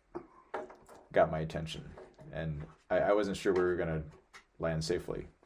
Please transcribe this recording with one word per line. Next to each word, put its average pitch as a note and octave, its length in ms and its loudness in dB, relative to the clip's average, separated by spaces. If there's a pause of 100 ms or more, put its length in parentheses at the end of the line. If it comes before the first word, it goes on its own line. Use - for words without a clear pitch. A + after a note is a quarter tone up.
(1120)
got E2 200 6
my D#2+ 80 -2
attention, D#2+ 440 -6 (480)
and D#2 320 -4 (260)
I, F2+ 100 4
I F#2+ 120 4
wasn't G2+ 240 4
sure G2+ 180 2
we F#2 80 4
were F2+ 140 4
gonna D#2+ 280 -2 (560)
land D#2+ 240 0
safely - 440 -2 (180)